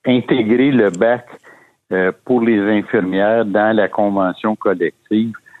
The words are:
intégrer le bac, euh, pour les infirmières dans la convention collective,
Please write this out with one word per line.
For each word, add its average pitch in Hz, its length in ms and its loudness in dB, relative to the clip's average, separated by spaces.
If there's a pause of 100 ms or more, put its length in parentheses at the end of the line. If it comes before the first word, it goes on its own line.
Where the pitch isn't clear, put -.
intégrer 123 640 0
le 110 220 2
bac, 113 340 -2 (680)
euh, 92 200 0 (120)
pour 123 180 0
les 113 180 2
infirmières 104 840 0
dans 107 300 0
la 101 120 2
convention 101 680 -2
collective, 107 760 -4 (280)